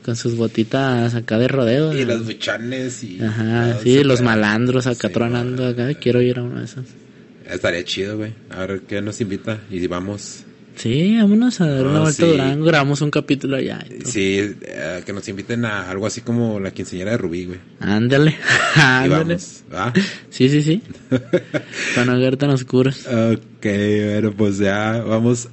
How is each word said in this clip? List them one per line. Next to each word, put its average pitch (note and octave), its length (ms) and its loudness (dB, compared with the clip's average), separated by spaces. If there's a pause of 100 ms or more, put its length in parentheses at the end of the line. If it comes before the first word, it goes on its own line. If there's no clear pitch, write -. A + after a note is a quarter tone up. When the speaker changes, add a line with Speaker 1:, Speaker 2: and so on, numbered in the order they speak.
Speaker 1:
con A#2+ 100 -4
sus A#2 220 -4
botitas A#2 800 0
acá A2+ 240 0
de B2+ 100 4
rodeo, C3+ 500 2
Speaker 2:
Y - 60 0
Speaker 1:
¿no? A#2+ 120 0
Speaker 2:
los A2+ 100 -4
buchones A#2+ 760 -6
y F#2+ 200 -10
Speaker 1:
Ajá, A2+ 500 0
Speaker 2:
todo A2 100 -4
Speaker 1:
sí, B2 120 6
Speaker 2:
ese C#3+ 100 8
Speaker 1:
los C3+ 140 4
Speaker 2:
pedo. B2 100 2
Speaker 1:
malandros A2+ 580 2
acá A#2 220 -2
Speaker 2:
Sí, F2+ 60 -6
Speaker 1:
tronando A#2+ 480 -2
Speaker 2:
no. B2+ 80 0
Speaker 1:
acá, B2 240 -2
quiero B2 260 2
ir B2 180 2
a B2 40 -4
una B2 160 -6
de A#2+ 80 -8
esas. B2+ 180 -12 (680)
Speaker 2:
Estaría F2 340 -2
chido, G2+ 340 -6
güey. A2 160 -6 (160)
A F#2 160 -8
ver F#2+ 160 -6
qué G2+ 180 -6
nos G#2 220 -6
invita G#2 360 -6 (120)
y F2+ 160 -4
vamos. F#2 540 -6 (360)
Speaker 1:
Sí, D#3+ 440 2
vámonos A3 400 4
a E3 80 4
dar C3+ 180 2
una D3 120 2
Speaker 2:
Ah, D#3 40 4
Speaker 1:
vuelta D#3 220 2
a - 20 8
Speaker 2:
sí. E3 60 6
Speaker 1:
Durango, C#3+ 320 2
grabamos C#3+ 360 4
un D3+ 120 0
capítulo C#3 440 -2
allá B2+ 220 -4 (100)
y - 120 -14
todo. C3 100 -8
Speaker 2:
Sí, G2 280 0 (240)
eh, C#2+ 440 -10
que G2+ 60 -8
nos G2 160 -10
inviten A2+ 360 -4
a G2+ 240 -6
algo F#2+ 160 -4
así G#2+ 180 -6
como A#2 360 0
la F#2+ 140 -6
quinceañera F#2+ 400 -6
de A#2 60 0
Rubí, F2+ 260 -4
güey. F2+ 160 -10 (180)
Speaker 1:
Ándale, B2 540 4 (240)
<laughs> - 200 0
Speaker 2:
Y D3+ 40 6
Speaker 1:
ándale. D#3+ 540 4
Speaker 2:
vamos, - 280 -10 (100)
¿va? G2+ 200 -4 (380)
Speaker 1:
Sí, B2+ 180 4
sí, D3 160 2
sí. E3 180 0 (280)
Speaker 2:
<laughs> - 840 -4
Speaker 1:
Para B2 180 2
no B2 60 4
ver B2+ 180 2
tan C#3+ 140 2
oscuros. B2+ 560 2
Speaker 2:
Ok, A2+ 580 0
bueno, G#2 720 0
pues G2+ 220 2
ya G#2 480 0
vamos A#2 460 2